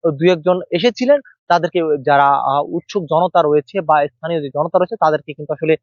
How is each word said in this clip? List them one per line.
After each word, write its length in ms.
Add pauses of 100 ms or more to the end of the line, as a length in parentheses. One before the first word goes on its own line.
তো 80
দুই 200
একজন 260 (140)
এসেছিলেন, 480 (300)
তাদেরকে, 320 (220)
যারা, 260 (120)
আহ, 280
উৎসুক 340
জনতা 400
রয়েছে 380
বা 160 (100)
স্থানীয় 340
যে 80
জনতা 300
রয়েছে, 180
তাদেরকে 360
কিন্তু 200
আসলে 300